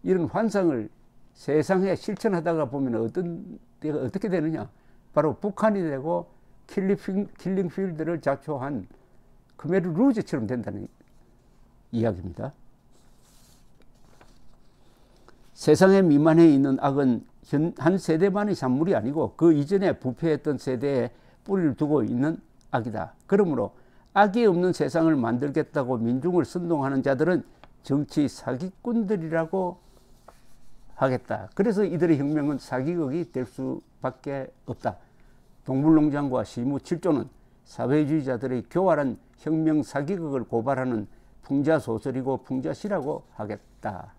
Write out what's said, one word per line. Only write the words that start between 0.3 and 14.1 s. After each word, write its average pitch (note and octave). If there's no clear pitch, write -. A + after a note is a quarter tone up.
세상에 F3+
실천하다가 E3+
보면 C3
어떤 E3+
때가 D3+
어떻게 D#3+
되느냐? D#3+
바로 D3
북한이 G3+
되고 D#3+
킬링 F#3+
필-, G3
킬링 F#3+
필드를 E3
자초한 C#3
크메르 F3+
루즈처럼 F3
된다는 G2+
이야기입니다. G#2+